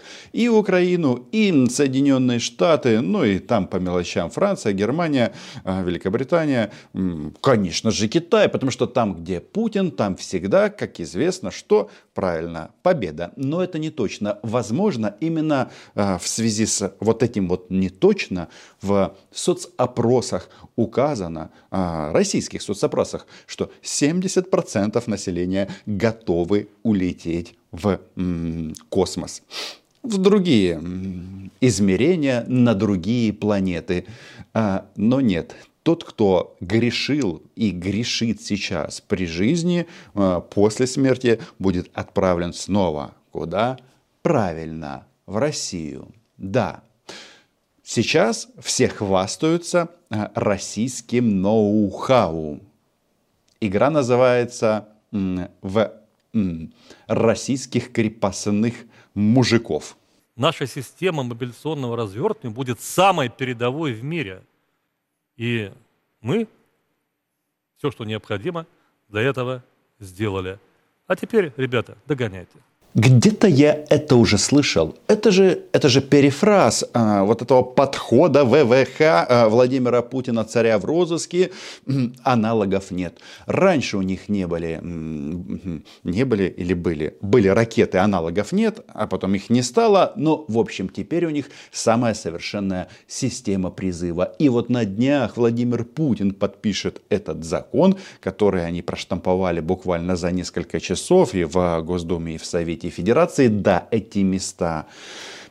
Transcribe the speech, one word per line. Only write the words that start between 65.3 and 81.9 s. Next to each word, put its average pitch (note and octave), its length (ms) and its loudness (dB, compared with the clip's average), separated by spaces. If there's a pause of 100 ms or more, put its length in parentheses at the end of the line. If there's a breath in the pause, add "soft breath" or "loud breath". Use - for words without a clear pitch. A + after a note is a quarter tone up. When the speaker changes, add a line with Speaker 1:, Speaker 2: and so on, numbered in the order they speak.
Speaker 2:
И A#2 340 -4 (520)
мы G3+ 240 -2 (1300)
все, C#3+ 120 -4
что A#2 140 -12
необходимо, A2 640 -6 (420)
для A2 140 -2
этого B2+ 400 -4 (360)
сделали. F#2+ 600 -6 (480)
А F#3 100 0
теперь, F#3 400 0
ребята, B2 400 -2 (100)
догоняйте. G#2+ 520 -6 (340)
Speaker 1:
Где-то C3 540 6
я D3 420 6
это D3 280 6
уже G#2 200 6
слышал. A2+ 600 2 (100)
Это G#3+ 240 4
же, F#3 400 4
это C#3+ 180 4
же B2+ 120 6
перефраз, C#3+ 920 4
а, G#2+ 300 4
вот A2 180 2
этого C3+ 220 6
подхода C#3+ 840 4
В C3 200 6
В B2 200 6
Х, D#3+ 440 4
а, A#2+ 200 6
Владимира B2 540 2
Путина, A#2+ 420 -4
царя A2+ 320 2
в F#2 80 -2
розыске. E3+ 680 0 (340 loud breath)
М, C3 260 -2 (120)